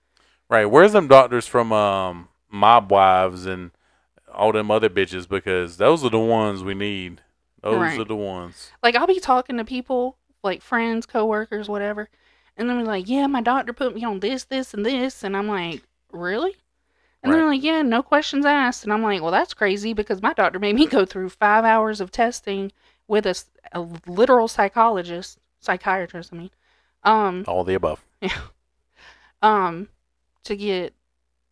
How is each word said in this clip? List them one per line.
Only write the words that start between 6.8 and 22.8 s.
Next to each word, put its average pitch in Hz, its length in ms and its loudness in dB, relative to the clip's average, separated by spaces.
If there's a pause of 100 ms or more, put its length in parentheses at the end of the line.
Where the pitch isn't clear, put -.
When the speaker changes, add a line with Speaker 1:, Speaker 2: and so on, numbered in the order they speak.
Speaker 1:
Those 107 160 -4
Speaker 2:
Right. 120 220 -4
Speaker 1:
are 110 60 -6
the 107 100 -8
ones. 92 560 -12 (140)
Speaker 2:
Like, 240 100 2
I'll 285 140 0
be 381 100 2
talking 254 380 -2
to 226 80 -6
people, 254 520 -6 (280)
like, 185 180 -6
friends, 226 440 -4
coworkers, 214 640 -4
whatever, 208 400 -8 (480)
and 240 140 -4
they'll 247 80 -2
be 233 60 -4
like, 196 240 -6
"Yeah, 277 180 0
my 277 160 -2
doctor 247 300 -2
put 240 240 -6
me 226 80 -8
on 202 160 -6
this, 254 240 -6
this, 262 280 -8
and 208 140 -4
this." 254 380 -6
And 196 120 -6
I'm 202 120 -4
like, 170 340 -6 (300)
"Really?" 202 420 -6 (680)
And 269 120 0
they're 320 80 4
Speaker 1:
Right. 311 160 2
Speaker 2:
like, 269 80 -4
"Yeah, 320 180 0
no 240 180 0
questions 285 460 0
asked." 277 380 0
And 208 80 -2
I'm 220 100 0
like, 202 200 -2
"Well, 165 100 -2
that's 269 220 0
crazy 202 380 -2
because 202 300 -6
my 220 120 0
doctor 185 260 0
made 208 160 0
me 302 100 4
go 220 180 2
through 185 260 -8
five 214 340 2
hours 220 360 2
of 185 120 -10
testing 202 580 -4 (380)